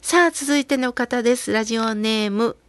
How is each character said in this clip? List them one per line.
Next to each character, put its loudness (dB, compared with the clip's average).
さ 4
あ、 2
続 -2
い 2
て 0
の -2
方 -2
で 4
す。 -6
ラ 0
ジ -4
オ -2
ネ 0
ー -2
ム -2